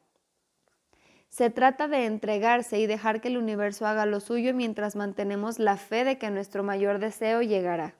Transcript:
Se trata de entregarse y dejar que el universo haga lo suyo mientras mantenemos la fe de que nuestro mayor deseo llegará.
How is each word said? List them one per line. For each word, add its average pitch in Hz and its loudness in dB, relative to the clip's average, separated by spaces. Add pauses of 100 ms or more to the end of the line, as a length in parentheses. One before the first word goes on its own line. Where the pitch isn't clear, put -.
(1300)
Se 240 2
trata 262 4
de 285 2
entregarse 214 2
y 220 2
dejar 214 0
que 247 -6
el 247 0
universo 208 -2
haga 214 2
lo 208 0
suyo 233 0
mientras 208 -2
mantenemos 202 -4
la 202 4
fe 220 -2
de 269 0
que 220 -6
nuestro 196 -4
mayor 202 0
deseo 220 0
llegará. 180 0